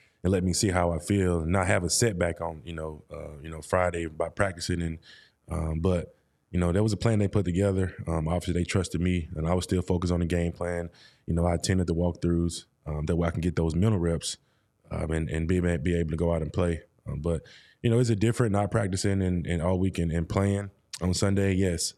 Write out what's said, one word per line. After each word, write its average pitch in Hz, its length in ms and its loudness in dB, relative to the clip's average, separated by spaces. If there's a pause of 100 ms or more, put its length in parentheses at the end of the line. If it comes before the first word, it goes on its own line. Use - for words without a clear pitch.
(240)
and 92 100 2
let 92 100 2
me 92 80 2
see 95 200 2
how 87 200 2
I 82 80 -2
feel 90 400 2
and 80 140 0
not 95 140 2
have 98 180 2
a 87 40 -2
setback 90 520 0
on, 82 240 -8
you 85 80 -10
know, 78 360 -8
uh, 76 320 -12
you 78 80 -12
know, 78 120 -10
Friday 87 460 0
by 80 200 -4
practicing. 87 540 -2
And, 82 180 -4 (500)
um, 80 300 -2
but, 87 360 0 (340)
you 87 100 -2
know, 87 120 4
that 98 120 4
was 110 100 2
a 98 40 0
plan 113 220 2
they 101 80 2
put 98 180 0
together. 95 500 0 (120)
Um, 82 200 -2
obviously, 87 260 -2
they 87 100 0
trusted 85 380 -2
me, 90 340 0
and 78 120 -2
I 87 80 2
was 90 80 0
still 90 180 0
focused 87 320 0
on 87 60 2
the 85 60 0
game 85 260 0
plan. 85 380 -6 (360)
You - 80 -2
know, 82 120 2
I 87 100 2
attended 92 320 2
the 85 80 0
walkthroughs, 85 720 0 (200)
um, 76 220 -4
that 85 80 0
way 85 120 2
I 82 40 0
can 82 100 -4
get 85 140 0
those 82 200 2
mental 101 240 4
reps, 85 380 -2 (540)
um, 80 200 -4
and, 80 180 0
and 80 180 -2
be, 90 120 2 (180)
be 85 200 0
able 82 140 -2
to 82 40 -2
go 85 180 0
out 80 100 0
and 73 100 -6
play. 85 280 0 (260)
Um, 71 140 -6
but, 82 200 -2 (400)
you 120 80 2
know, 113 80 4
is 120 140 2
it 107 80 0
different 110 320 2
not 101 180 0
practicing 98 540 0
and, 90 240 0
and 82 160 -2
all 90 160 2
week 92 180 0
and, 85 140 0
and 82 180 -2
playing 101 400 0 (320)
on 90 140 0
Sunday? 98 380 2
Yes, 90 440 0